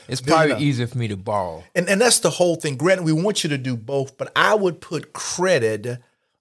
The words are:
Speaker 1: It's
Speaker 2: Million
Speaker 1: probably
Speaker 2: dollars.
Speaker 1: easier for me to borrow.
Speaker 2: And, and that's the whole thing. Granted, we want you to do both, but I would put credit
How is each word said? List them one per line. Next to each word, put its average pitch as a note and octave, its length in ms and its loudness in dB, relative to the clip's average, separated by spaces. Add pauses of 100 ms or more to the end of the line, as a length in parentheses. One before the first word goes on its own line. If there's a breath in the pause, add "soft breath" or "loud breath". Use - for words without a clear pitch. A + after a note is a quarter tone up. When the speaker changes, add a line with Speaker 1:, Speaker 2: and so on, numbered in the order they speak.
Speaker 1:
It's B2 120 -4
Speaker 2:
Million B2+ 40 -10
Speaker 1:
probably D#3+ 240 4
Speaker 2:
dollars. B2+ 140 -2
Speaker 1:
easier B2 220 0
for B2+ 120 -6
me A#2 100 -2
to G2+ 80 -4
borrow. F#2 480 -4 (100)
Speaker 2:
And, F3+ 140 -2
and G3 140 2
that's A#3+ 180 4
the F3 100 2
whole F3 280 2
thing. D3 180 -4
Granted, F3+ 300 2
we D#3+ 80 2
want G3 320 0
you D#3 60 0
to C#3+ 60 -2
do B2+ 200 -4
both, C3+ 400 -4
but - 180 -8
I G3 180 4
would F#3+ 280 0
put - 320 -8
credit B2 880 -2 (400)